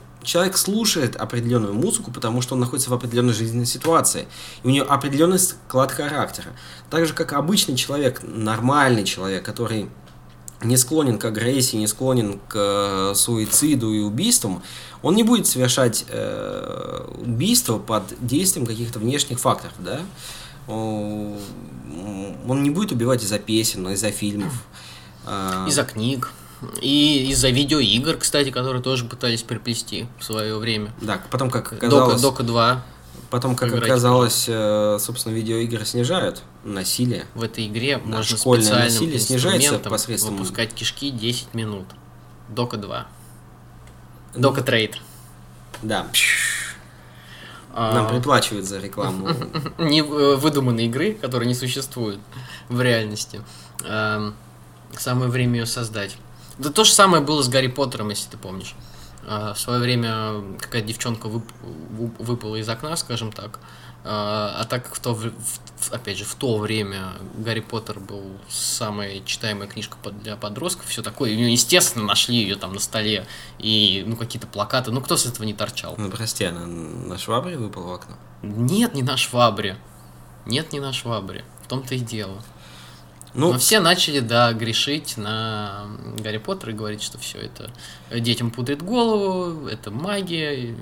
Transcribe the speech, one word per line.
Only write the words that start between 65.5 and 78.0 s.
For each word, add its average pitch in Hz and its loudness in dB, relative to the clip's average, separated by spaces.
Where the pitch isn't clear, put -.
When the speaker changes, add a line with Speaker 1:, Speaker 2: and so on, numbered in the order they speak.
Speaker 2:
в, - -6
опять 104 -6
же, 101 -8
в - -8
то 120 0
время 101 -2
Гарри 113 -2
Поттер 107 -8
был 98 -12
самая 104 -4
читаемая 104 -4
книжка - -12
под-, 104 -12
для 107 -8
подростков, 127 -6
все - -6
такое, 110 -2
и, 110 0
ну, 120 4
естественно, 120 4
нашли 104 2
ее 101 2
там 95 -8
на 98 -8
столе, 104 -2
и, 101 2
ну, 113 -2
какие-то 117 -8
плакаты, 120 -2
ну, 135 0
кто - 0
с - 0
этого 120 -6
не 104 -2
торчал? 85 -6
Speaker 1:
Ну, 104 -4
прости, 107 -4
она 85 -4
на 85 -8
швабре 151 -2
выпала 95 -8
в 90 -8
окно? - -14